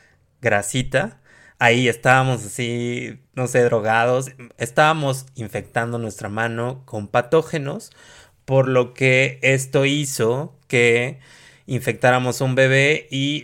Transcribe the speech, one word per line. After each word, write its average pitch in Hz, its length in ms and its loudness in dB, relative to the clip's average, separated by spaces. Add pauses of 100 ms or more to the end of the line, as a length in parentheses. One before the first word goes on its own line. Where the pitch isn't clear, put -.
(400)
grasita. 127 800 -2 (380)
Ahí 120 300 4
estábamos 127 580 2
así, 120 800 -6 (100)
no 127 140 -4
sé, 127 160 2
drogados, 117 680 0 (260)
estábamos 143 760 0
infectando 117 640 -6
nuestra 110 320 -8
mano 117 560 -6
con 104 220 -10
patógenos, 156 840 -2 (540)
por 131 220 2
lo 127 260 2
que 131 480 2
esto 135 440 2
hizo 139 840 -2
que 120 540 2 (460)
infectáramos 127 720 0
a 139 60 0
un 127 80 0
bebé 135 560 2
y 139 340 -4